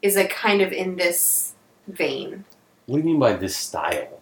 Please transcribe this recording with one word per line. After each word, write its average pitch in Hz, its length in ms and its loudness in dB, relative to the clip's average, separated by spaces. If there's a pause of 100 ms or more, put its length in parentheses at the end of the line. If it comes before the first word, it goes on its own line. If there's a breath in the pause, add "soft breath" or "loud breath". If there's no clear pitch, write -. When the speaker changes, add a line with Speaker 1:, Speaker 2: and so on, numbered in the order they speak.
Speaker 1:
is, 196 140 2
like, 196 140 4
kind 202 320 2
of 185 100 0
in 185 240 -4
this - 580 0 (320)
vein? 151 580 -6 (420)
Speaker 2:
What 127 100 -2
do 156 60 2
you 160 100 2
mean 151 80 4
by 113 140 6
this 92 220 -4
style? - 640 -4